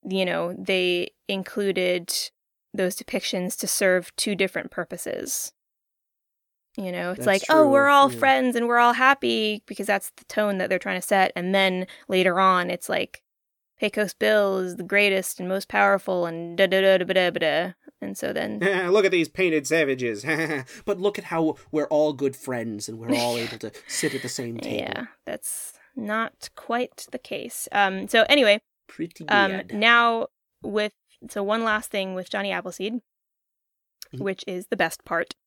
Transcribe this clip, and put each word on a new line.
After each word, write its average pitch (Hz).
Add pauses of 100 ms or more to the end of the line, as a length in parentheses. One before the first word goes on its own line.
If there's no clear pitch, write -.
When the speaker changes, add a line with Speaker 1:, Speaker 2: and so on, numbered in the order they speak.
Speaker 1:
you 190
know, 170
they 180 (160)
included 185 (640)
those 185
depictions -
to -
serve 185
two -
different -
purposes. - (1300)
You 190
know, 175
it's 185
Speaker 2:
That's -
Speaker 1:
like, 196
"Oh, 311
we're 277
Speaker 2:
true, 285
Speaker 1:
all 277
Speaker 2:
yeah. 240
Speaker 1:
friends 262
and 233
we're 240
all 240
happy," 233
because 202
that's 202
the -
tone 208
that 190
they're 185
trying 190
to 180
set. 190
And 180
then 185 (220)
later 185
on, 180
it's 180
like, - (560)
"Pecos 208
Bill 208
is 185
the 196
greatest 190
and 185
most 196
powerful 196
and 170
da 190
da 190
da 190
da 185
da 180
da 170
da." 165 (280)
And 202
so -
then 208
Speaker 2:
<laughs> 185
"Look 196
at 190
these 170
painted 160
savages. 127
<laughs> 151
But 196
look 202
at 196
how 165 (140)
we're 151
all 151
good 135
friends 113
and 113
we're 117
all 120
Speaker 1:
<laughs> 117
Speaker 2:
able 117
to 110 (160)
sit -
at 127
the 120
same 117
table." -
Speaker 1:
Yeah, - (220)
that's - (200)
not 220
quite -
the -
case. -
Um, 196
so 226
anyway, 220 (260)
Speaker 2:
Pretty 165
Speaker 1:
um, 202
Speaker 2:
bad. 190
Speaker 1:
now 233 (340)
with, 208 (340)
so 202
one 214
last 214
thing 190
with 185
Johnny 202
Appleseed, 185 (1200)
Speaker 2:
Mm-hmm. 127
Speaker 1:
which 190
is 185
the 226
best 170
part. 170 (120)